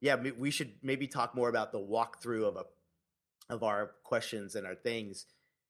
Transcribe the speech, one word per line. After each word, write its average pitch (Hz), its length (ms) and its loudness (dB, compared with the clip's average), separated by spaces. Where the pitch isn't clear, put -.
yeah, 135 160 4
we, 127 160 -2
we 127 180 -2
should 135 320 -4
maybe 135 240 0
talk 120 280 -2
more 120 140 4
about 113 240 2
the 113 60 -2
walkthrough 110 720 0
of 90 80 0
a, 92 80 -6
of 113 160 -6
our 104 300 2
questions 110 500 0
and 98 120 -4
our 92 100 -6
things. 110 500 -4